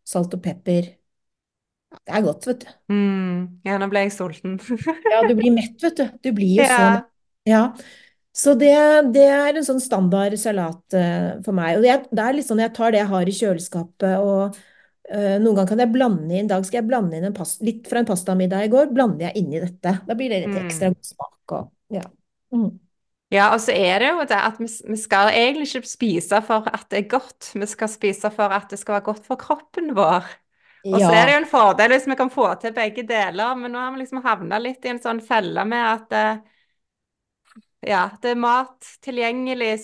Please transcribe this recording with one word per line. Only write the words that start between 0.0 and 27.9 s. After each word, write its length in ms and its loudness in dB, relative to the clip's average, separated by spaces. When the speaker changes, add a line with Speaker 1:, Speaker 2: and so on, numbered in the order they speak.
Speaker 1:
salt 320 -4
og 80 -10
pepper. 460 -4
Det 200 -16
er 120 2
godt, 240 -2
vet 160 -6
du. 80 -20
Speaker 2:
Mm. 760 -2
Ja, 140 -2
nå 120 -4
ble 140 2
jeg 120 -4
sulten. 420 -8
<laughs> 520 -4
Speaker 1:
Ja, 140 4
du 120 4
blir 180 4
mett, 280 -2
vet 180 0
du. 60 0
Du 100 -2
blir 260 2
jo 80 8
så 80 4
Speaker 2:
Ja. 160 6
Speaker 1:
mett. 200 0
Ja. 140 6
Så 220 4
det, 120 8
det 160 8
er 240 2
en 120 -2
sånn 140 0
standard 580 0
salat, 440 -4
eh, 500 0
for 100 -4
meg. 240 0
Og 60 4
det 80 6
er, 80 2
det 140 -2
er 100 0
litt 140 -4
sånn 140 0
jeg 120 -2
tar 160 0
det 80 4
jeg 140 -2
har 180 0
i 60 -2
kjøleskapet, 840 -2
og, 380 0
eh, 300 -2
noen 160 4
ganger 160 2
kan 140 0
jeg 100 0
blande 380 0
inn, 120 -2
en 60 -2
dag 160 -2
skal 140 -6
jeg 80 -4
blande 320 -2
inn 80 -4
en 80 -6
pas-, 260 -6
litt 240 -6
fra 160 -2
en 60 -4
pastamiddag 580 -2
i 60 -2
går, 200 4
blander 360 0
jeg 160 -4
inn 100 -8
i 80 -4
dette. 300 -4
Da 100 -2
blir 160 -4
det 140 -2
litt 80 -4
Speaker 2:
Mm. 80 -6
Speaker 1:
ekstra 260 -2
god 160 -6
smak 540 -14
og, 100 -14
ja. 120 -8
Mm. 200 -2
Speaker 2:
Ja, 220 4
og 60 0
så 140 -4
er 260 2
det 100 0
jo 140 -2
det 140 -2
at 200 -2
vi 80 -8
s-, 200 -14
vi 100 -6
skal 360 2
egentlig 360 0
ikke 220 -10
spise 520 -2
for 280 -2
at 200 -10
det 140 -2
er 40 -18
godt. 460 -6
Vi 120 -6
skal 220 -6
spise 440 -4